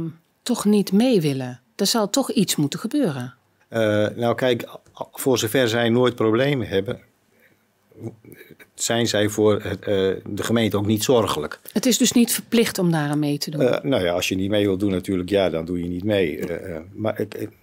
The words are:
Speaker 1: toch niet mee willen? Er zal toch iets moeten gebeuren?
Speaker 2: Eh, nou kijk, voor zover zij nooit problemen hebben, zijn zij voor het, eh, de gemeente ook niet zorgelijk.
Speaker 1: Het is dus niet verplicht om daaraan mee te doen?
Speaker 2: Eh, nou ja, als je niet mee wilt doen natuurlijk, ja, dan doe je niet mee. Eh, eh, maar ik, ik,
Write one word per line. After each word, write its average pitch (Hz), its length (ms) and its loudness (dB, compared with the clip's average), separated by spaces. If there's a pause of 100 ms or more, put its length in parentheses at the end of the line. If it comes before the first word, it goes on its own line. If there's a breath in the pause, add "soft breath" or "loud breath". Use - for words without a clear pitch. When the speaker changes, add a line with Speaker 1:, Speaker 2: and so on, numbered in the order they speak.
(440)
Speaker 1:
toch - 220 -2
niet 202 260 4
mee 214 300 4
willen? 131 400 -4 (140)
Er 196 100 -2
zal 208 240 0
toch 262 220 0
iets 214 240 2
moeten 147 240 -2
gebeuren? 160 540 -4 (340)
Speaker 2:
Eh, 107 480 2
nou 117 200 0
kijk, 123 320 0 (440)
voor 127 260 0
zover 120 320 2
zij 117 200 0
nooit 123 260 2
problemen 117 520 0
hebben, 95 320 -2 (1800 soft breath)
zijn 117 320 0
zij 104 220 0
voor 107 320 2
het, 95 180 -6
eh, - 60 -12 (400)
de 104 180 -6
gemeente 113 340 0
ook 101 80 -2
niet 110 180 0
zorgelijk. 101 560 0 (140)
Speaker 1:
Het - 120 -2
is 240 120 2
dus 240 140 2
niet 240 220 4
verplicht - 440 0
om 175 140 2
daaraan 147 280 0
mee 147 180 0
te - 140 -6
doen? 151 100 -2
Speaker 2:
Eh, 127 220 2
nou 123 200 0
ja, 85 100 2
als 90 160 0
je 98 60 -2
niet 95 140 -2
mee 104 160 2
wilt 95 140 2
doen 101 120 0
natuurlijk, 92 380 -2
ja, 98 200 4
dan 82 160 -4
doe 87 180 -4
je 87 60 -6
niet 90 140 -6
mee. 95 360 0
Eh, 85 360 -8
eh, 78 60 -10 (120)
maar 107 260 -4
ik, 107 140 -6
ik, 110 160 -8 (120)